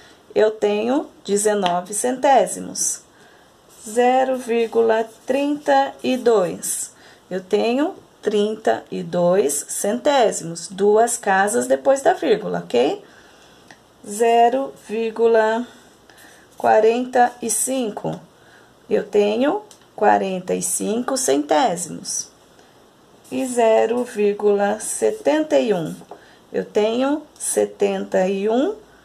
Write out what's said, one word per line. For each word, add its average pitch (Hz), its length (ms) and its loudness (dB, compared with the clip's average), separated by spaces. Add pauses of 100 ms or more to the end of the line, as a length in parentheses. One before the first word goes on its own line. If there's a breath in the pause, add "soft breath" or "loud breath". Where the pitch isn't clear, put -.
(340 loud breath)
eu 214 160 4
tenho 214 580 -2 (160)
dezenove 196 680 0
centésimos. 254 1080 0 (880 soft breath)
Zero 254 480 2
vírgula 226 720 0 (160)
trinta 277 760 0
e 254 160 0
dois, 202 760 0 (380 loud breath)
eu 190 120 -6
tenho 240 520 -2 (260)
trinta 214 680 -2
e 185 120 -8
dois 175 680 0
centésimos, 214 1000 -2
duas 208 480 2
casas 208 500 0
depois 269 360 2
da 339 100 4
vírgula, 226 460 -2
ok? 262 440 -2 (1040 loud breath)
Zero 233 640 2 (140)
vírgula 226 800 2 (920 loud breath)
quarenta 240 760 2 (100)
e 233 80 -4
cinco, 220 720 -4 (680 soft breath)
eu 208 160 0
tenho 233 580 0 (340)
quarenta 190 580 0
e 185 80 -4
cinco 220 540 -4
centésimos. 254 1120 -2 (1000 soft breath)
E 262 160 -4
zero 233 580 2
vírgula 202 760 0
setenta 294 800 0
e 247 140 2
um, 170 220 -4 (580 loud breath)
eu - 120 -4
tenho 254 580 -2 (160)
setenta 196 880 -2
e 196 220 -2
um 285 280 0 (280 soft breath)